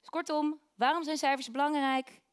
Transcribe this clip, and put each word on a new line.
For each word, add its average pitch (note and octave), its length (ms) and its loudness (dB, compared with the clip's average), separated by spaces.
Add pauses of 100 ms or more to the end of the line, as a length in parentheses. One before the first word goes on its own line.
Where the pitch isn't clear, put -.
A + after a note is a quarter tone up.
Dus - 80 -20
kortom, D4+ 520 -2 (140)
waarom D4+ 300 2
zijn D4+ 140 -4
cijfers C4+ 320 0
belangrijk? C4+ 680 0 (120)